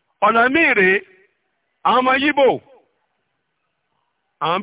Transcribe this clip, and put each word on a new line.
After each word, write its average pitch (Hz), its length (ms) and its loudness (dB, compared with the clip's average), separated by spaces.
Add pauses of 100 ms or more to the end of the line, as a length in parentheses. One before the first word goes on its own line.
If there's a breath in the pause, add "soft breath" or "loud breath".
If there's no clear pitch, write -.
(220)
Ọ̀nà 220 260 2
míì 294 260 0
rèé, 190 220 2 (880)
àwọn 214 160 0
ọmọ 254 140 0
Yíbò, 277 320 0 (1900)
àwọn 165 220 -4